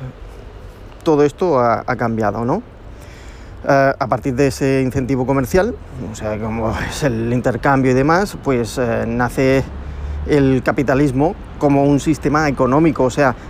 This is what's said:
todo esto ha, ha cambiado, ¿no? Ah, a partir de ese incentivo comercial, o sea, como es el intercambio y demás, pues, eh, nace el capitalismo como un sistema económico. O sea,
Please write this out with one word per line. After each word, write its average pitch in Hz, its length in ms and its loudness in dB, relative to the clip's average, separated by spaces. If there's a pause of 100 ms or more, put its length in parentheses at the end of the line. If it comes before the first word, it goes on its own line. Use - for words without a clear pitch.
(1040)
todo 147 200 4
esto 147 360 2
ha, 117 260 2
ha 127 100 -2
cambiado, 110 500 -2
¿no? 175 160 0 (1080)
Ah, 139 300 4
a 135 80 -2
partir 127 300 -2
de 139 120 4
ese 135 360 0
incentivo 127 420 -2
comercial, 139 500 0 (360)
o - 20 -10
sea, 107 240 -6
como 110 340 -4 (160)
es - 140 -8
el 117 320 0
intercambio 131 580 2
y - 40 4
demás, 165 480 2
pues, 120 340 -2
eh, 113 300 0
nace 127 560 2 (640)
el 135 360 4
capitalismo 135 680 2 (240)
como 139 260 4
un 143 160 4
sistema 147 480 0
económico. 135 580 2
O 127 40 2
sea, 135 260 2 (140)